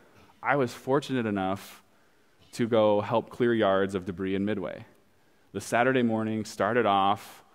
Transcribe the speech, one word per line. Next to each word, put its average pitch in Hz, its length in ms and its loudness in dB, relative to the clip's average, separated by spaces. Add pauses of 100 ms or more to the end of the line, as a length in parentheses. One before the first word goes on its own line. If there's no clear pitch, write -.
(420)
I 123 140 0
was 127 180 -2
fortunate 131 500 -2
enough 101 580 -4 (720)
to 117 160 -2
go 107 320 4
help 107 300 -2
clear 120 240 2
yards 98 400 2
of 90 100 -4
debris 95 300 -6
in 98 100 -2
Midway. 98 400 -6 (680)
The 98 100 -8
Saturday 123 400 2
morning 110 420 -2
started 113 400 0
off 101 600 2 (100)